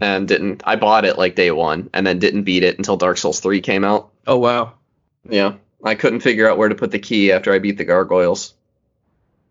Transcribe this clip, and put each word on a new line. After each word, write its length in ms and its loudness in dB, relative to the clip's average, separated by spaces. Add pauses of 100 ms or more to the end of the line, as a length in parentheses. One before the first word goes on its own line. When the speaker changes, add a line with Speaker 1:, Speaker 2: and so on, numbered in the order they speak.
Speaker 1:
and 260 -2
didn't, 380 -2
I 100 0
bought 300 2
it, 140 0
like, 160 0
day 160 2
one, 420 -4
and 120 -2
then 120 0
didn't 260 0
beat 200 0
it 160 2
until 180 -2
Dark 220 0
Souls 220 -4
three 200 -2
came 240 -2
out. 240 0 (160)
Speaker 2:
Oh, 120 0
wow. 360 -2 (560)
Speaker 1:
Yeah, 240 0 (300)
I 100 0
couldn't 280 -2
figure 280 4
out 80 2
where 100 2
to 80 0
put 140 -6
the 100 -6
key 320 2
after 220 2
I 60 4
beat 180 -4
the 80 -6
gargoyles. 680 0 (960)